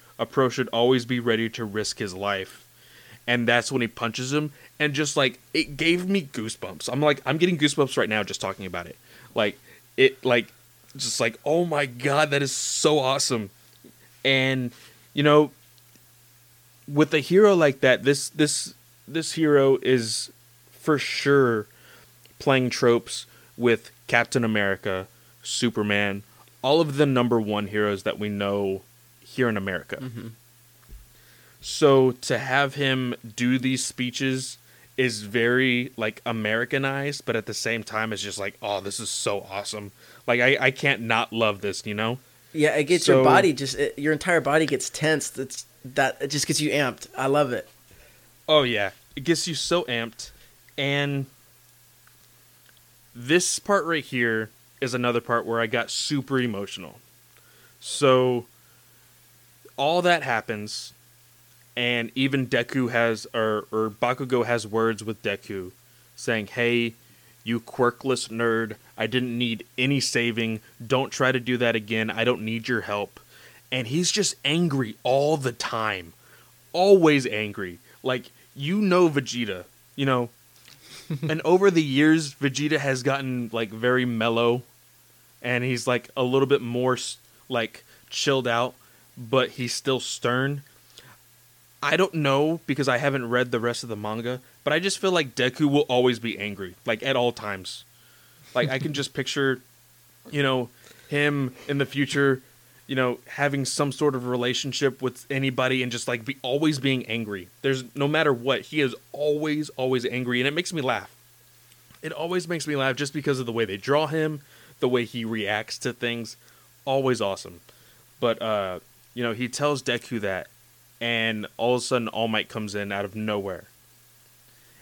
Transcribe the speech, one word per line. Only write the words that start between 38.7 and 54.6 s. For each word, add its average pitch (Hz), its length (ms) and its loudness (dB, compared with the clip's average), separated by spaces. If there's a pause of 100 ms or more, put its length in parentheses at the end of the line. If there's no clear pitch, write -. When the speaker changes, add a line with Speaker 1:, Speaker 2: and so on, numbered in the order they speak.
Speaker 1:
this 101 180 -8
is 113 100 -8
so 101 400 -4
awesome." 101 440 -10 (340)
Like, 120 140 4
I, 131 200 6
I 131 100 4
can't 139 320 -2
not 113 300 0
love 110 280 0
this, 101 260 -6
you 104 80 -6
know? 113 240 -2 (340)
Speaker 2:
Yeah, 151 220 2
it 151 100 2
gets 165 220 2
your 135 120 8
Speaker 1:
So 131 60 6
Speaker 2:
body 170 280 6
just, 135 260 -6
it, 139 200 -2
your 147 140 0
entire 165 280 2
body 151 260 2
gets 143 240 -2
tensed. 151 480 -2
It's, - 280 -10 (180)
that, 135 360 0
it 139 80 -4
just 143 180 -2
gets 147 140 0
you 151 100 0
amped. 131 360 -2 (100)
I 131 100 -2
love 139 260 2
it. 101 160 -6 (800)
Speaker 1:
Oh, 151 140 6
yeah. 104 280 0 (240)
It 139 100 -8
gets 165 220 2
you 170 80 -6
so 170 300 0
amped. 117 460 -6 (460)
And 143 500 -2 (1900)
this 139 440 0
part 196 260 -2
right 160 200 -2
here 113 460 -2 (300)